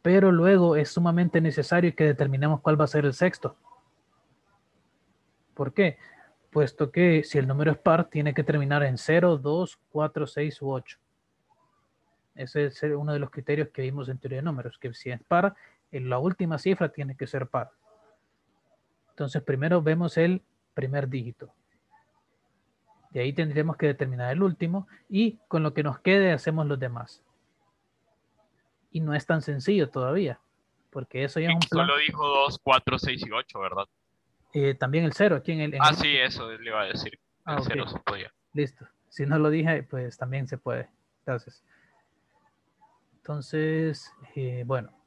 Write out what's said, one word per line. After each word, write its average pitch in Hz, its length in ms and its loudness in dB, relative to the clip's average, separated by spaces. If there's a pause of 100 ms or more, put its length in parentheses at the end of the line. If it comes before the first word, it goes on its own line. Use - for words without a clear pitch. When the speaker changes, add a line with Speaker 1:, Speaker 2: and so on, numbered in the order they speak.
Speaker 1:
pero 190 300 6
luego 175 440 6
es 147 140 2
sumamente 170 520 2
necesario 165 540 2
que 156 100 4
determinemos 143 560 2
cuál 151 180 4
va 151 60 6
a - 20 -6
ser 147 180 0
el 139 80 2
sexto. - 420 -2 (2000)
¿Por 131 220 -6
qué? 180 240 2 (500)
Puesto 147 420 0
que 170 320 4
si - 140 -2
el 135 100 2
número 147 240 2
es 147 60 0
par, 170 280 4
tiene 147 280 -2
que 143 100 0
terminar 143 380 0
en 131 160 0
cero, 170 400 4
dos, 147 420 -4 (120)
cuatro, 151 340 -2
seis 147 340 -6
u 139 120 -6
ocho. 131 260 -10 (1400)
Ese 139 320 -4
es 135 160 -8
uno 147 320 -2
de 147 60 -2
los 143 100 -6
criterios 147 400 -4
que - 140 -8
vimos 131 260 -6
en 127 80 -8
teoría 127 220 -8
de 139 40 -8
números, 127 360 -8
que 120 160 -10
si - 160 -12
es 120 100 -10
par, 185 340 2 (360)
en 127 180 -8
la 123 80 0
última 165 400 -2
cifra 180 320 0
tiene 135 260 -8
que 135 120 -10
ser 131 180 -6
par. 123 240 -6 (1400)
Entonces 143 340 -8
primero 151 400 0
vemos 160 340 0
el 175 240 2 (320)
primer 135 340 -4
dígito. 120 460 -10 (1600)
De 131 80 -6
ahí 127 120 -2
tendremos 151 460 -2
que - 80 -2
determinar 131 460 -2
el 160 100 -2
último 185 460 -2 (200)
y 220 300 0 (100)
con 160 140 0
lo 151 140 0
que 156 80 0
nos 139 160 -4
quede 190 320 4
hacemos 156 340 -2
los 143 140 -4
demás. 120 440 -10 (1700)
Y 160 120 -6
no 151 120 -2
es 147 140 -4
tan 160 160 0
sencillo 151 480 0
todavía, 139 480 -4 (500)
porque 127 340 -8
eso 139 160 -4
ya 165 100 0
es - 20 2
Speaker 2:
Y - 20 4
Speaker 1:
un 170 60 2
plan. 165 260 2
Speaker 2:
solo 143 140 2
dijo 151 280 -2
dos, 143 300 2
cuatro, 131 400 2
seis 127 260 -4
y 110 80 -10
ocho, 113 280 -6
¿verdad? 95 260 -4 (640)
Speaker 1:
Eh, 139 220 0
también 139 300 0
el 156 100 0
cero 196 220 4
aquí 135 160 -6
en 160 80 -4
el, 151 160 -4
en 135 80 -2
Speaker 2:
Ah, 151 80 6
Speaker 1:
el 156 40 0
Speaker 2:
sí, 151 220 2
eso 123 340 -2
le 113 160 -14
iba 107 140 -2
a 101 40 0
decir. - 280 -8
El - 60 -20 (260)
Speaker 1:
Ah, 151 120 -4
ok. 131 100 -4
Speaker 2:
cero 123 200 -4
se - 120 -12
podía. - 340 -8 (200)
Speaker 1:
Listo. 143 340 -6 (220)
Si - 180 -6
no 156 100 2
lo 151 140 2
dije, 160 320 0
pues 127 340 -10
también 131 300 -6
se 135 100 -10
puede. 120 320 -8 (340)
Gracias. 123 400 -8 (1500)
Entonces, 156 920 -4 (240)
eh, 123 300 -6
bueno. 123 260 -4 (160)